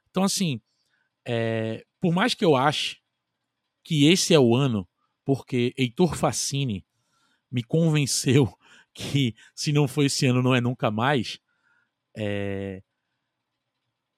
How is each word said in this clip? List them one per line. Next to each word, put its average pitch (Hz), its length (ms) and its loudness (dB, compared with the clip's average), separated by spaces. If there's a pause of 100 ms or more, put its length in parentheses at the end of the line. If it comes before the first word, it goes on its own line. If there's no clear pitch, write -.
Então, 185 140 -2
assim, 190 380 -2 (640)
é, 113 600 -4 (140)
por 175 140 0
mais 214 200 0
que - 100 -4
eu 160 120 6
ache 139 420 0 (840)
que 147 240 2
esse 180 260 4
é 156 60 6
o 117 160 4
ano, 120 320 0 (380)
porque 127 520 -2
Heitor 135 380 0
Facini 139 720 -4 (680)
me 123 100 -2
convenceu 147 960 0 (160)
<laughs> - 220 -20
que 135 400 -2 (180)
se - 180 -4
não 147 160 2
for 147 180 0
esse 139 200 -2
ano, 127 160 2
não 127 140 2
é 123 60 2
nunca 120 280 -2
mais, 117 500 -2 (760)
é, 101 680 -6 (1300)